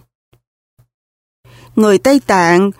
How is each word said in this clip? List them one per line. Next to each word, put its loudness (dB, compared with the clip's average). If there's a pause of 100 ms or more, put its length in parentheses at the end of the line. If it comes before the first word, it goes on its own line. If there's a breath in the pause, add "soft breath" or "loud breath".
(1800 soft breath)
Người 0
Tây 0
Tạng -2